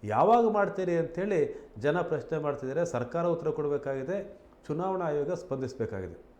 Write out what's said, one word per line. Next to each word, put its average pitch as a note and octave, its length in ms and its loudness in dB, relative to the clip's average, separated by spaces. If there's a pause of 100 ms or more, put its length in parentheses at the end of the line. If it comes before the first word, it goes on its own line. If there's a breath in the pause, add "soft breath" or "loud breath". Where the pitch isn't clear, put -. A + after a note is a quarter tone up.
ಯಾವಾಗ F#3+ 460 6
ಮಾಡ್ತೀರಿ F#3+ 480 2
ಅಂಥೇಳಿ E3+ 800 0
ಜನ D3+ 240 0
ಪ್ರಶ್ನೆ D#3 360 -2
ಮಾಡ್ತಿದ್ದಾರೆ. C#3+ 480 -2
ಸರ್ಕಾರ B2 400 -2
ಉತ್ತರ E3 240 2
ಕೊಡಬೇಕಾಗಿದೆ, C#3+ 880 -2 (280)
ಚುನಾವಣಾ F3+ 380 -2
ಆಯೋಗ D3 260 0
ಸ್ಪಂದಿಸಬೇಕಾಗಿದೆ. A2 1080 -6